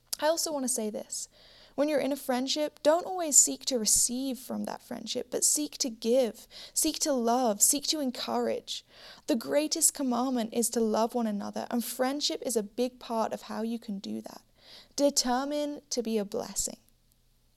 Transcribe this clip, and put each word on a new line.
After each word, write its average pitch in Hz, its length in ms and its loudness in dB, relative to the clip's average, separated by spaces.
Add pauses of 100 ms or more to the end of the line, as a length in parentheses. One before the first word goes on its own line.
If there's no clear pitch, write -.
(200)
I 294 80 2
also 330 260 2
want 277 100 -2
to 247 60 -2
say 220 200 -2
this. - 380 -8 (460)
When 285 140 2
you're 302 120 2
in 269 120 2
a 285 60 0
friendship, 269 680 -2
don't 330 220 6
always 349 320 0
seek - 280 4
to 262 140 0
receive 247 580 0
from 214 280 -6
that - 180 -8
friendship, - 480 -8
but - 140 0
seek - 340 0
to 277 100 -2
give, 226 580 2 (260)
seek 311 260 0
to 311 140 2
love, 233 480 2
seek - 260 4
to 311 140 -2
encourage. 240 840 -4 (420)
The 302 80 4
greatest 285 580 2
commandment 247 600 0
is 240 180 2
to 233 100 0
love 220 340 2
one 233 120 2
another, 208 440 -4
and 240 120 0
friendship 277 640 -2
is 254 100 -2
a 226 60 2
big 247 380 -4
part 226 340 -2
of 208 100 -8
how 214 200 -6
you 226 160 -4
can 196 200 -8
do 220 220 -6
that. - 200 -16 (540)
Determine 285 920 0
to 240 140 -4
be 220 140 -2
a 202 80 0
blessing. - 520 -6 (800)